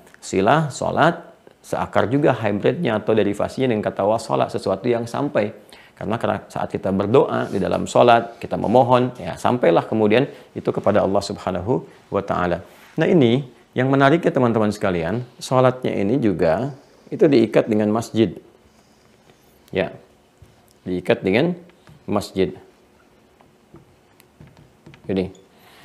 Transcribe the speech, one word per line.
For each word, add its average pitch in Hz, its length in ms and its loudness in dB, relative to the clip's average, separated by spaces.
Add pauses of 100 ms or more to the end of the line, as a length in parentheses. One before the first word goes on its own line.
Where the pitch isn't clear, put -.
(180)
Silah, 127 560 0
salat, 117 480 0 (400)
seakar - 480 -2
juga 139 240 2
hybridnya 110 640 0
atau 110 160 0
derivasinya 101 560 0
dengan 107 160 -2
kata 101 160 -4
wasalah, 113 480 0
sesuatu 104 400 -4
yang 117 160 -2
sampai. 123 460 -4 (400)
Karena - 240 -6
kera-, 101 320 -4
saat - 240 -8
kita 98 160 -6
berdoa 113 640 0
di 101 80 -2
dalam 92 240 -2
salat, 117 560 4
kita 101 160 -6
memohon, 123 640 2
ya, - 160 -10
sampailah 135 480 2
kemudian 110 400 2 (320)
itu - 160 -4
kepada 101 320 0
Allah 98 160 0
Subhanahu 92 640 -4 (240)
wa 98 160 -2
Ta'ala. 87 400 -2 (320)
Nah, 160 80 0
ini 139 400 4 (320)
yang 131 160 0
menarik 139 320 4
ya, 180 80 2
teman-teman 117 400 2
sekalian, 95 480 -2 (160)
salatnya 127 560 0
ini 101 240 0
juga 98 560 0 (400)
itu 160 160 2
diikat 123 400 2
dengan 107 240 0
masjid. 110 400 0 (1400)
Ya, - 240 -2 (960)
diikat 92 320 0
dengan 113 320 2 (560)
masjid. 95 480 -2 (2500)
Jadi, 95 220 -4 (580)